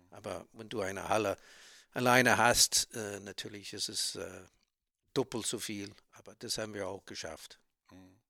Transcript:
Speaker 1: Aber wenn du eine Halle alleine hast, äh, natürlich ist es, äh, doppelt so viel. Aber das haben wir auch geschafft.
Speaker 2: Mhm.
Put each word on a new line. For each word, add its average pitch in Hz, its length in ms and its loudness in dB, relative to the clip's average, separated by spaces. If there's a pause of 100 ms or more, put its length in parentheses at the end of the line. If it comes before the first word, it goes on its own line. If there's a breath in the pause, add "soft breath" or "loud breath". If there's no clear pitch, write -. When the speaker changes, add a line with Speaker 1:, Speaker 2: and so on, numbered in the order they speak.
(120)
Speaker 1:
Aber 92 420 -10
wenn 110 160 -16
du 113 100 -4
eine 95 300 -4
Halle 101 280 2 (540 loud breath)
alleine 123 460 6
hast, - 560 4
äh, 104 260 -6
natürlich 101 540 -12
ist 104 160 -4
es, - 260 -4
äh, 92 280 -10 (680)
doppelt 123 320 -2
so 113 140 -4
viel. 101 340 -8 (180)
Aber - 240 -20
das - 220 -6
haben 107 160 -6
wir 98 140 -4
auch 95 180 -8
geschafft. - 540 -12 (320)
Speaker 2:
Mhm. 92 240 -20 (140)